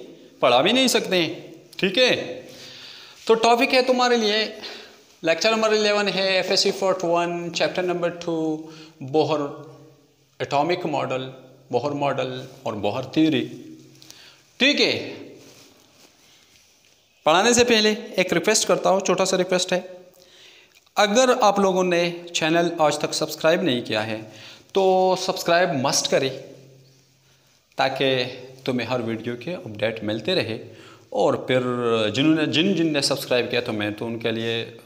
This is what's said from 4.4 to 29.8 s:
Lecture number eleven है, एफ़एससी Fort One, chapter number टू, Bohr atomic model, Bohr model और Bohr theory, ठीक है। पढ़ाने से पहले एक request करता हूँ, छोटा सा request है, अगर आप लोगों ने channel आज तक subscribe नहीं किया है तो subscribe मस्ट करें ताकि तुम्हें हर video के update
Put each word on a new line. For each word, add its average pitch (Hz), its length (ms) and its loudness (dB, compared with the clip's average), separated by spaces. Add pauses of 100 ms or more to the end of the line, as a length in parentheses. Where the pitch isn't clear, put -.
Lecture 165 260 2
number 220 240 2
eleven 208 340 2
है, 190 160 -2 (140)
एफ़एससी 185 320 0
Fort 185 340 -2
One, 170 460 -2
chapter 175 320 -2
number 175 280 -2
टू, 170 240 -6 (680)
Bohr 147 400 0 (1000)
atomic 151 460 0
model, 131 460 -4 (400)
Bohr 123 180 0
model 131 520 -4 (240)
और 113 80 -4
Bohr 107 300 -2
theory, 151 380 2 (1160)
ठीक 269 200 2
है। 170 120 4 (2250)
पढ़ाने 196 280 6
से 240 100 6
पहले 220 260 4 (280)
एक 180 140 0
request 175 360 2
करता 180 220 2
हूँ, 190 100 2
छोटा 190 240 0
सा 185 120 0
request 180 360 0
है, 180 80 0 (1160)
अगर 240 420 4
आप 202 220 4
लोगों 185 240 4
ने 175 400 0 (100)
channel 170 460 2
आज 147 200 2
तक 151 120 -4
subscribe 165 520 0
नहीं 123 180 0
किया 110 180 -2
है 110 220 -6 (520)
तो 190 100 4 (420)
subscribe 175 600 0
मस्ट - 240 -2
करें 139 200 2 (1500)
ताकि 135 360 0 (520)
तुम्हें 123 220 -2
हर 123 140 -2
video 113 320 -6
के 143 180 -10
update 110 520 -6